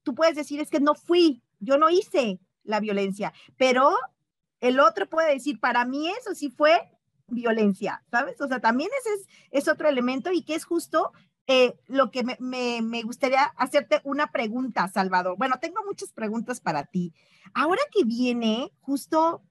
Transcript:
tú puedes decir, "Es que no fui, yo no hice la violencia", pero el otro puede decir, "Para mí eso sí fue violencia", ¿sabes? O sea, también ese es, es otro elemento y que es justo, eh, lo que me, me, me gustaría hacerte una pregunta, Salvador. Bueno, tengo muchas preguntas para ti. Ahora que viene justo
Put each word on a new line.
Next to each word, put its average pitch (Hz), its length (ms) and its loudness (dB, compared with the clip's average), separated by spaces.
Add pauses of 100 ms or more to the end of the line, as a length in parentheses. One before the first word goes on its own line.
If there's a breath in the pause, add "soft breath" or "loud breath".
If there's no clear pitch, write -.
tú 262 140 -4
puedes 320 200 4
decir, 285 240 -6
"Es 302 100 -6
que 311 100 0
no 294 160 4
fui, 330 480 2 (160)
yo 262 180 2
no 320 120 4
hice 302 500 0 (240)
la 214 160 -2
violencia", 196 540 -4 (240 loud breath)
pero 262 380 4 (640)
el 254 200 2
otro 330 300 4
puede 320 240 2
decir, 285 260 -4
"Para 247 260 2
mí 294 240 -4
eso 440 260 -8
sí 294 140 -8
fue 311 400 4 (380)
violencia", 220 840 0
¿sabes? 269 280 -4
O 285 80 -4
sea, 247 120 -2
también 254 300 0 (100)
ese 480 160 -6
es, 392 120 -14 (240 soft breath)
es 285 160 0
otro 311 220 0
elemento 262 420 -2
y 330 120 0
que 302 120 -6
es 330 100 -8
justo, 339 460 -2 (360 soft breath)
eh, 254 280 4 (120)
lo 262 240 0
que 254 120 -6
me, 247 160 -6
me, 247 420 -6
me 233 200 -6
gustaría 254 420 0
hacerte 285 640 0
una 285 260 -2
pregunta, 233 560 -4
Salvador. 185 500 -2
Bueno, 262 220 -2
tengo 359 240 -8
muchas 392 300 -10
preguntas 220 480 -6
para 151 240 -2
ti. 175 280 -6 (400 soft breath)
Ahora 339 280 0 (100)
que 370 140 2
viene 233 760 -2
justo 320 720 -2